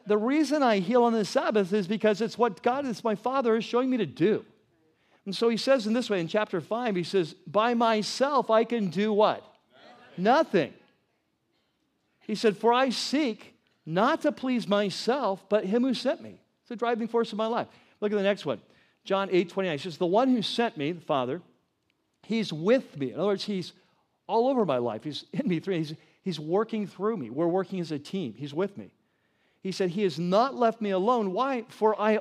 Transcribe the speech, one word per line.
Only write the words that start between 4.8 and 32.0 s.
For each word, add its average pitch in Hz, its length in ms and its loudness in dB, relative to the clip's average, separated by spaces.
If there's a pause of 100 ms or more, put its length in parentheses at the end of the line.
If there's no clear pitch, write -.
And 196 100 -6
so 226 120 2
he 233 80 2
says 262 300 2
in 214 60 0
this 233 160 0
way, 202 120 0
in 165 80 -4
chapter 208 320 -2
five, 220 360 -4
he 180 60 0
says, 165 320 -2 (120)
"By 214 280 2
myself 233 760 0
I 220 140 6
can 226 240 -2
do 202 240 0
what? 202 320 2 (720)
Nothing." 175 80 -2
Nothing. 220 500 4 (1500)
He 214 140 -8
said, 208 220 2
"For 233 160 4
I 262 160 2
seek - 640 -2 (300)
not 208 380 0
to 294 100 2
please 247 340 -4
myself, 202 800 0
but 208 180 2
him 226 160 0
who 262 100 0
sent 269 300 -4
me." 104 180 -18 (220)
It's - 60 -20
the 240 80 -10
driving 233 320 -2
force 233 240 0
of 202 60 -6
my 220 80 -2
life. 226 200 -4 (340)
Look 208 120 -2
at 208 40 2
the 202 60 0
next 202 240 0
one. 123 140 -2 (440)
John 196 260 0
eight 175 200 2
twenty-nine, 180 280 -2
he 135 40 -14
says, 170 160 -10
"The 180 80 0
one 214 220 4
who 247 140 2
sent 226 340 -2
me, 147 160 -4
the 175 80 -14
Father, 143 420 -2 (800)
he's 214 300 -4
with 202 440 0
me." 131 160 -4
In 104 60 -10
other 180 80 -2
words, 196 180 -2
he's 190 280 -6 (560)
all 226 180 2
over 262 180 2
my 139 140 0
life. 113 240 -4
He's - 300 -10
in 285 160 -4
me 175 100 0
through. 180 200 -4
He's, 160 160 -6 (280)
he's 170 160 -6
working 202 480 -2
through 208 300 -6
me. 127 140 -8
We're 156 180 -2
working 185 320 -2
as 156 100 -6
a 151 80 -4
team. 143 360 -6
He's 135 180 -12
with 196 240 -4
me. 101 140 -16 (720)
He 190 100 -4
said, 180 180 -2
"He 185 120 -4
has 160 160 0
not 202 360 2
left 233 280 0
me 208 80 -2
alone." 202 420 2
Why? 233 360 -2
"For 214 300 2
I 208 220 2